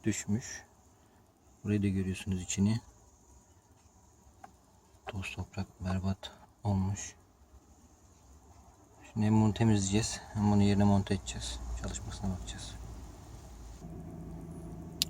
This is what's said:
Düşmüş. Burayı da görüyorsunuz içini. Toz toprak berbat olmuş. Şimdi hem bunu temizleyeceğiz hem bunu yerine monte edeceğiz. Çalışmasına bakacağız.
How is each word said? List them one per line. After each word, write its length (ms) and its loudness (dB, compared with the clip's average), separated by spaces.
Düşmüş. 600 -4
Burayı 200 2
da 40 4
görüyorsunuz 540 0
içini. 380 2
Toz 280 -8
toprak 320 -8
berbat 520 -2
olmuş. 520 0
Şimdi 120 2
hem 160 8
bunu 120 6
temizleyeceğiz 680 4
hem 180 4
bunu 120 6
yerine 200 6
monte 300 6
edeceğiz. 460 -6
Çalışmasına 540 -6
bakacağız. 400 -12